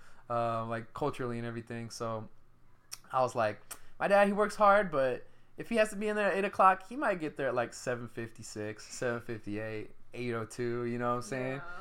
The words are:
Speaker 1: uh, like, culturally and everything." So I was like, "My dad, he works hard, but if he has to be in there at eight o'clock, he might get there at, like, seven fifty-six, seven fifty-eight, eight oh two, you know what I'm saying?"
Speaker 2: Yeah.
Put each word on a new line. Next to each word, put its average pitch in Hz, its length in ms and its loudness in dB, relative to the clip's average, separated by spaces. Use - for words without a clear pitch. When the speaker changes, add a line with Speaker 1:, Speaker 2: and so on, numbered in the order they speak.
Speaker 1:
uh, 117 360 0
like, 117 280 -6
culturally 123 460 -2
and 117 80 -4
everything." 117 420 -8
So 113 380 -6
I 131 100 4
was 120 140 2
like, 107 240 2
"My 160 80 2
dad, 202 200 8
he 202 60 2
works 202 220 2
hard, 202 360 8
but 131 340 2
if - 120 -10
he 233 80 2
has 214 120 6
to 208 60 -10
be 208 140 -2
in 208 60 0
there 208 160 2
at 175 60 2
eight 196 80 2
o'clock, 190 420 6
he 233 80 -12
might 226 240 0
get 151 180 -4
there 139 100 0
at, 120 80 0
like, 120 180 0
seven 120 360 -4
fifty-six, 110 760 -8
seven 120 360 -4
fifty-eight, 107 680 -6
eight 120 200 -4
oh 113 120 -2
two, 120 380 -2
you 120 160 -2
know 120 120 0
what 123 40 2
I'm 123 80 -2
saying?" 131 320 -4
Speaker 2:
Yeah. 139 60 -8